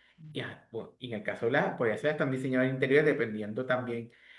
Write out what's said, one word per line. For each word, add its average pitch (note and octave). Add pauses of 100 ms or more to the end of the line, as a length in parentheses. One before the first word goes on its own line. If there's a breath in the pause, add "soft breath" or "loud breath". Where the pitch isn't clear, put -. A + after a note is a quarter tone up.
(320 soft breath)
Y, C#3+
ah, -
bueno, A2
y B2
en A2+
el -
caso G#2
de A#2+
la, E3
podría A2
ser D3
hasta D3+
un C3+
diseñador B2+
de C3+
interior, C3+
dependiendo A2
también A#2+ (260 loud breath)